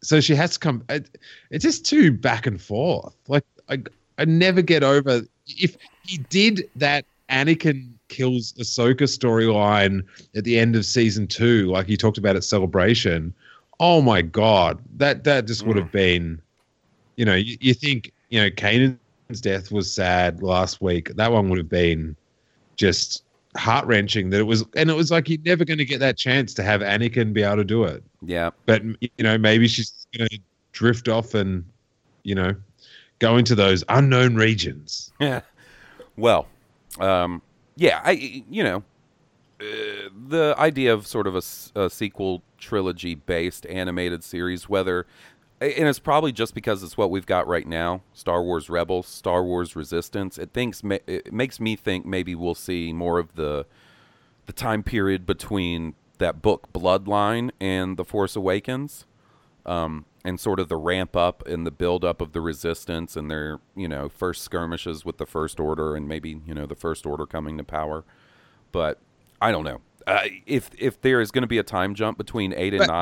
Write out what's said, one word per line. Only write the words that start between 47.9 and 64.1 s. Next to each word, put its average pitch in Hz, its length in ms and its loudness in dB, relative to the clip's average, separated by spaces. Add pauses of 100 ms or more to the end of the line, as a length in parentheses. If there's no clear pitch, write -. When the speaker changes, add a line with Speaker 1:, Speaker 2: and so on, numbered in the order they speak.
Speaker 2:
Star 87 300 -4
Wars 85 260 -4
Rebels, 85 400 -2
Star 90 340 -2
Wars 90 320 -4
Resistance, 85 640 -8
it 87 160 -12
thinks 120 320 -6
ma-, 98 220 -2
it - 260 -8
makes 123 260 -6
me 110 180 -4
think 92 280 -6
maybe 90 300 -6
we'll 85 200 -6
see 85 380 -6
more 85 260 -2
of 82 160 -6
the, 73 300 -4 (800)
the - 80 -18
time 110 300 -4
period 95 420 -2
between 87 720 -4 (240)
that 80 240 -2
book - 320 0
Bloodline 101 840 0
and 92 380 -4
The 90 80 -8
Force 101 320 -4
Awakens, 107 680 -4 (580)
um, 80 400 -6 (200)
and 87 140 -8
sort 95 220 -2
of 82 80 -4
the 85 80 -6
ramp 87 400 -4
up 90 320 0
and 85 180 -6
the 80 60 -6
build 87 320 -2
up 85 160 -4
of 78 120 -8
the 85 80 -6
Resistance 82 760 -8
and 76 120 -8
their, 76 300 -8 (160)
you 95 140 -8
know, 73 200 -8
first 87 340 -8